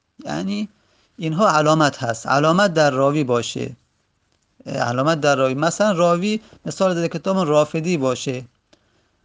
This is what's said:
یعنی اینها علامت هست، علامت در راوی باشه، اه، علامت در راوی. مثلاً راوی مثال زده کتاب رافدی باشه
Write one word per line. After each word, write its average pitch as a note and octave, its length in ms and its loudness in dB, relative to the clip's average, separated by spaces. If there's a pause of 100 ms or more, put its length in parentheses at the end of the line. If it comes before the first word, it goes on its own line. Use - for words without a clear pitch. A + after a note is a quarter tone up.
(260)
یعنی G3 440 -4 (480)
اینها E3 320 0
علامت D3+ 540 2
هست، A#2 240 -6
علامت D#3+ 460 2
در D3+ 180 4
راوی C#3 320 2
باشه، B2 520 -4 (880)
اه، B2+ 120 -8
علامت C#3 440 0
در C#3+ 140 4
راوی. C3 180 2
مثلاً E3+ 380 0
راوی F3 480 0 (260)
مثال F#3 280 -2
زده E3+ 140 -2
کتاب F3+ 420 -2
رافدی D#3 480 0
باشه B2+ 460 -4 (800)